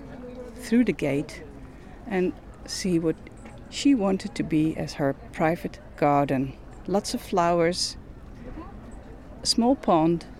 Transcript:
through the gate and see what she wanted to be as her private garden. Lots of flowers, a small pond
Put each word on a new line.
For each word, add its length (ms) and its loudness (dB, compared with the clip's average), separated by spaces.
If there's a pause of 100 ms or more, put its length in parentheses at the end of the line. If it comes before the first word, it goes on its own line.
(560)
through 280 4
the 80 4
gate 500 -2 (640)
and 260 0 (320)
see 340 0
what 160 2 (540)
she 260 4
wanted 400 2
to 80 -2
be 340 2
as 180 -4
her 200 2 (180)
private 460 0 (180)
garden. 580 4 (320)
Lots 260 0
of 80 -4
flowers, 760 2 (1400)
a 40 -8
small 300 4
pond 480 4 (160)